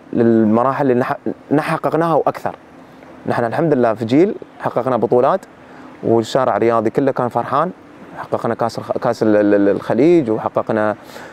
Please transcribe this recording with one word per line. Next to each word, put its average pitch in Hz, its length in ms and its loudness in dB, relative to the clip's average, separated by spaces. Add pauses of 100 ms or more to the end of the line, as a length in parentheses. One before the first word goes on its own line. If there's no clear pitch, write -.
(120)
للمراحل 117 760 2
اللي 123 140 2
نح-، - 260 -6 (220)
نحققناها 156 640 -2
وأكثر. 123 420 -2 (720)
نحن 120 180 -2
الحمد 143 300 0
لله 120 200 2
في 113 100 -6
جيل 151 300 2 (260)
حققنا 123 360 -2
بطولات، 127 440 2 (600)
والشارع 113 540 0
الرياضي 113 340 2
كله 135 220 0
كان 127 160 -2
فرحان. 127 420 -2 (480)
حققنا 113 360 -4
كأس 117 240 -4
الخ-، 110 200 -6
كأس 120 240 -2
ال-، 110 140 4
ال-، 104 180 4
ال-، 101 140 4
الخليج، 117 600 2
وحققنا، 107 680 -2 (360)